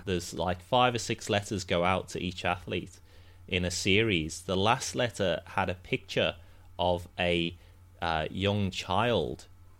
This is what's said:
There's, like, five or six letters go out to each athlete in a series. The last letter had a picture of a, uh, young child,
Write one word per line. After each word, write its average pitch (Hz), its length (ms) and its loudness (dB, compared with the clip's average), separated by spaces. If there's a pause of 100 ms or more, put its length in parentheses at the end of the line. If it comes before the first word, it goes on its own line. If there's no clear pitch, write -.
There's, 90 300 -2
like, 87 260 -2
five 123 340 4
or 117 40 -2
six - 320 -4
letters 101 340 -2
go 87 200 2
out 92 260 2
to - 100 -8
each 90 240 -6
athlete 92 560 -4 (460)
in 90 180 0
a 87 60 0
series. 95 720 2
The 92 140 -2
last 110 380 2
letter 107 520 0
had 92 240 -2
a 90 40 -4
picture 98 600 -2 (440)
of 87 300 0 (100)
a, 87 380 2 (460)
uh, 80 280 0
young 98 400 0
child, 95 760 0 (340)